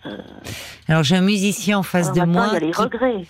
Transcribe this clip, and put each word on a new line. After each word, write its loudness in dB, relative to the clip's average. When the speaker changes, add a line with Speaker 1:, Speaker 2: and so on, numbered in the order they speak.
Speaker 1:
euh, -12
Speaker 2:
Alors, 4
j'ai 2
un 4
musicien 2
en 0
face 0
Speaker 1:
alors -2
Speaker 2:
de 4
Speaker 1:
maintenant, 2
Speaker 2:
moi 0
Speaker 1:
il 2
y 0
a 0
les -2
Speaker 2:
qui, -2
Speaker 1:
regrets. -2